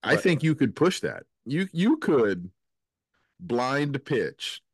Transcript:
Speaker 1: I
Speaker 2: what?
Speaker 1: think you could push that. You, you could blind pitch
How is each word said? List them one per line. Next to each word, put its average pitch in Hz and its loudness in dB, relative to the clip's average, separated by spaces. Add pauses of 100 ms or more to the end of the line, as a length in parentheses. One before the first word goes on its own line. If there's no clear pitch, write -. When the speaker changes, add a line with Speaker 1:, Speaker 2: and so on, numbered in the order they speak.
Speaker 1:
I 123 4
Speaker 2:
what? - 0
Speaker 1:
think 175 4
you 156 2
could 127 0
push 180 0
that. - -8 (220)
You, 165 -4
you 208 2
could 104 0 (920)
blind 131 -2
pitch - -4 (120)